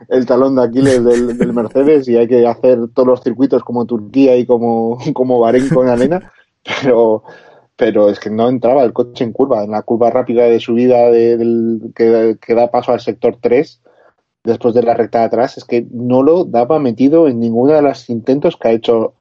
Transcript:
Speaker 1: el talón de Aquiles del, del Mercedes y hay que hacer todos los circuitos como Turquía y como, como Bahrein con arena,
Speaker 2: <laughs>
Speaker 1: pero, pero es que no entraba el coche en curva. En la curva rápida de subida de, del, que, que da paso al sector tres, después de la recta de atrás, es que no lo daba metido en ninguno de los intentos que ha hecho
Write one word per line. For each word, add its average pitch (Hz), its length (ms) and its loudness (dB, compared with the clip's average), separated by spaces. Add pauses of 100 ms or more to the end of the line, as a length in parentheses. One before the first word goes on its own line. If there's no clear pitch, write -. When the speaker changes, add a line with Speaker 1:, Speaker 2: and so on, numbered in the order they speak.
Speaker 1:
el 127 160 0
talón 131 320 0
de 123 80 2
Aquiles 127 400 0
del, 120 320 0
del 123 160 -2
Mercedes 131 560 0
y 117 80 2
hay 117 100 2
que 120 200 2
hacer 120 320 0 (160)
todos 127 120 0
los 127 160 0
circuitos 127 400 -2
como 120 220 -6
Turquía 123 500 0
y 123 120 0
como, 117 500 -2 (160)
como 127 280 0
Bahrein 123 280 2
con 127 180 0
arena, 131 460 -2 (220)
Speaker 2:
<laughs> - 280 -12
Speaker 1:
pero, 113 400 2 (540)
pero 104 320 2
es 101 100 -2
que - 120 -12
no 113 180 0
entraba 127 340 0
el 120 120 -2
coche 123 300 -6
en 110 80 -6
curva. 131 300 -2
En 104 100 -8
la 107 100 -4
curva 117 280 0
rápida 120 340 0
de 117 140 4
subida 120 520 2
de, 117 260 2
del, 113 580 -4
que, 113 460 0
que - 140 -4
da 120 160 2
paso 123 220 -2
al 120 80 -2
sector 120 380 -4
tres, - 440 -2 (600)
después 113 300 -2
de 120 100 2
la 117 120 0
recta 113 240 -2
de 113 80 2
atrás, 117 320 -4
es - 80 -20
que 120 260 -4
no 123 300 0
lo 170 240 2
daba 123 320 0
metido 143 500 2
en 117 120 -2
ninguno 117 340 0
de 151 80 2
los 135 260 -4
intentos 131 480 -2
que - 120 -4
ha 113 40 2
hecho 113 480 -2